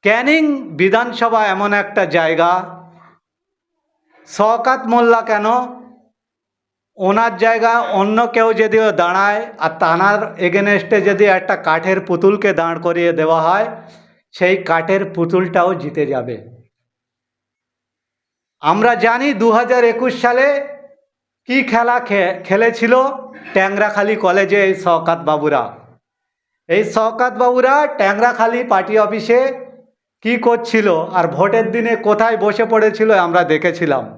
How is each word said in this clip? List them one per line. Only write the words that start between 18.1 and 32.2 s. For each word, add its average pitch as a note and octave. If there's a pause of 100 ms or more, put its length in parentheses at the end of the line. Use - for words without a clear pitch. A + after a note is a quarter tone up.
আমরা G#3+
জানি B3
দু A3
হাজার B3
একুশ A#3
সালে B3 (1000)
কি B3+
খেলা A#3
খে-, G3
খেলেছিল A3+ (600)
ট্যাংরাখালী G3+
কলেজে G3
এই F#3+
শওকত E3+
বাবুরা। D3 (1040)
এই F#3+
শওকত A3+
বাবুরা B3+ (100)
ট্যাংরাখালী A#3
পার্টি G#3+
অফিসে A3 (840)
কি A3+
করছিল A#3 (260)
আর F3
ভোটের G3+
দিনে A3+
কোথায় A3